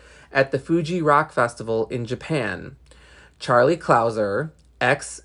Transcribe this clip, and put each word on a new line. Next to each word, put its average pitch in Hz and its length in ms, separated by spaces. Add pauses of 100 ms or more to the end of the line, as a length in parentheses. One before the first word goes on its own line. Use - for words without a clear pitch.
(320)
at 135 180
the 139 80
Fuji 165 440
Rock 147 280
Festival 113 580
in 120 180
Japan. 110 720 (640)
Charlie 131 380
Clouser, 117 760 (300)
ex 131 440